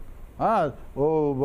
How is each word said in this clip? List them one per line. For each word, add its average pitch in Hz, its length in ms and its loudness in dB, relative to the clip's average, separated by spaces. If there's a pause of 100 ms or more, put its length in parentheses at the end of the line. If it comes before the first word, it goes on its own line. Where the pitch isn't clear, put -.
(380)
হ্যাঁ, 180 320 2 (300)
ও, 147 460 2